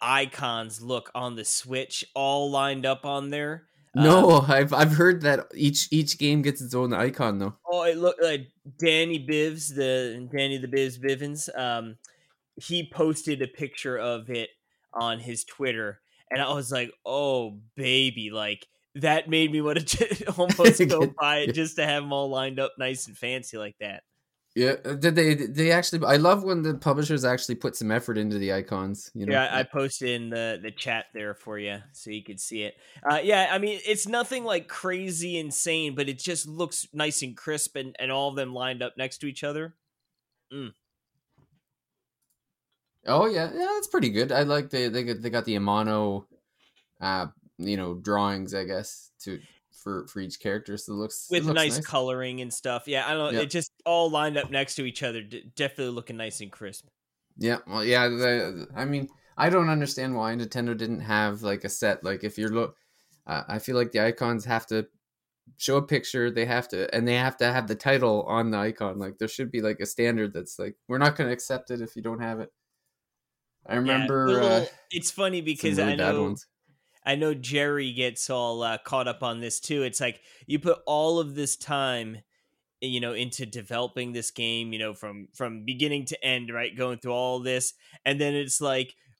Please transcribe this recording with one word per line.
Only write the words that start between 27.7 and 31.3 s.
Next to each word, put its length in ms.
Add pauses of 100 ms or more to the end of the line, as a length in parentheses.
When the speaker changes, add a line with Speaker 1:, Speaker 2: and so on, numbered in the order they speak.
Speaker 2:
some 140
effort 260
into 220
the 160
icons, 600
you 120
know? 60
Speaker 1:
Yeah, 200
I 100
Speaker 2:
Yeah. 20
Speaker 1:
posted 460
in 200
the, 320
the 80
chat 420
there 220